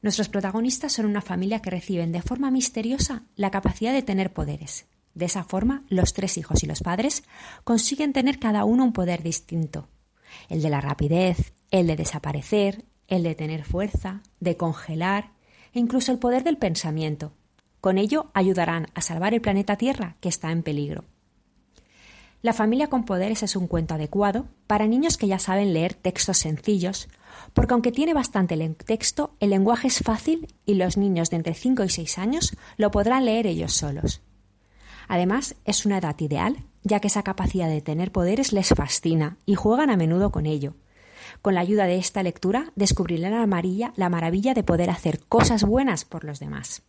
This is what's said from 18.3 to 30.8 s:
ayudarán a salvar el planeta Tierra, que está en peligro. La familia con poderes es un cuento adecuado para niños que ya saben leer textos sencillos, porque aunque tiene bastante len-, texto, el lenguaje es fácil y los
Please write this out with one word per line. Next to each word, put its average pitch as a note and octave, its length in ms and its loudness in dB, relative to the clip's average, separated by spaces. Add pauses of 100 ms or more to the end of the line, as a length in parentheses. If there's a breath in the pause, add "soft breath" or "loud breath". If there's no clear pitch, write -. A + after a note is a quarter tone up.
ayudarán F3 600 0
a E3+ 80 -6
salvar E3+ 320 -2
el A#3 80 2
planeta G3+ 360 0
Tierra, A#3 420 -4
que F3+ 100 -4
está D#3+ 220 -4
en E3 120 0
peligro. D3 420 -4 (1400 soft breath)
La A3+ 120 2
familia A#3 360 2
con A#3+ 160 0
poderes G3+ 360 0
es G3+ 140 -2
un F3+ 120 -2
cuento E3 280 0
adecuado G3 520 0 (200)
para G#3+ 180 2
niños C4+ 320 4
que G#3+ 100 0
ya F#3+ 120 2
saben F#3+ 340 2
leer E3 220 0
textos F#3 420 0
sencillos, F3+ 680 -2 (460 loud breath)
porque - 200 4
aunque A#3+ 180 2
tiene D#4+ 220 0
bastante F#3+ 420 0
len-, D#3+ 200 -2
texto, - 640 -2
el G#3 100 2
lenguaje G3 380 2
es B3 120 2
fácil D#4 540 -2 (120)
y G#3 100 4
los F3+ 220 2